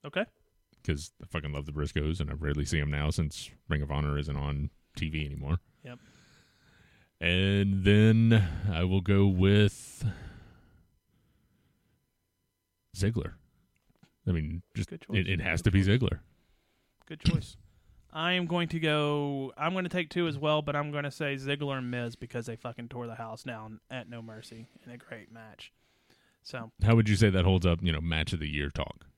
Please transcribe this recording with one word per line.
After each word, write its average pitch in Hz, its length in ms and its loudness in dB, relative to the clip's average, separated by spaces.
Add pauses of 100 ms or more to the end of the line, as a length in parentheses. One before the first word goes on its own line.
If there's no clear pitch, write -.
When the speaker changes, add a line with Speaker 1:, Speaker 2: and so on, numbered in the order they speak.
Speaker 1:
Okay. 180 220 -4 (580)
Speaker 2:
'Cause 78 280 -4 (100)
I - 60 -16
fucking 76 220 -6
love 71 140 -6
the 71 80 -10
Briscoes, 76 480 -2
and 71 80 -4
I 71 60 -6
rarely 73 320 -2
see 82 120 0
'em 73 120 -2
now 73 180 -2
since - 400 -2 (220)
Ring 76 100 0
of 71 100 -6
Honor 73 280 -2
isn't 71 180 -4
on 71 320 -4 (280)
T 80 120 -4
V 76 160 -4
anymore. 71 360 -4 (220)
Speaker 1:
Yep. 123 160 -16 (1200)
Speaker 2:
And 98 640 2
then 110 640 8 (240)
I 85 140 0
will 92 160 2
go 98 260 4
with 98 800 4 (3000)
Ziggler. 110 380 -2 (920)
I - 60 2
mean, 82 300 -2 (120)
just - 160 -6
Speaker 1:
Good - 120 -14
choice. - 160 -4
Speaker 2:
it, 90 100 -2
it 92 120 -2
has 82 220 0
Speaker 1:
Good - 20 -10
Speaker 2:
to 101 80 6
be 98 120 6
Speaker 1:
choice. 104 140 4
Speaker 2:
Ziggler. 101 200 0 (880)
Speaker 1:
Good 156 140 -14
choice. - 360 0 (560)
I 165 200 -2
am 180 140 0
going 170 220 0
to 165 120 -4
go, 147 760 0
I'm 160 160 -4
gonna 185 160 -4
take 175 220 -4
two 175 160 0
as 151 100 -4
well, 151 260 0
but 143 120 -4
I'm 147 160 -4
gonna 143 200 -6
say 139 260 -4
Ziggler 139 420 -4
and 123 120 -6
Miz 120 260 -6
because 120 300 -10
they 117 100 -10
fucking 120 320 -12
tore 120 180 -10
the 113 80 -12
house 110 300 -12
down 110 360 -12 (100)
at 127 180 -10
No 117 120 -12
Mercy 113 460 -16 (180)
in 123 80 -18
a 123 40 -16
great 110 360 -18
match. 110 400 -20 (680)
So 113 300 -12 (100)
Speaker 2:
How 113 140 8
would 110 120 6
you 104 80 4
say 104 140 6
that 92 140 4
holds 92 220 4
up, 85 160 4
you 87 100 2
know, 76 80 -2
match 80 320 -2
of 85 80 -4
the 76 80 -6
year 71 220 -2
talk? - 360 -10 (120)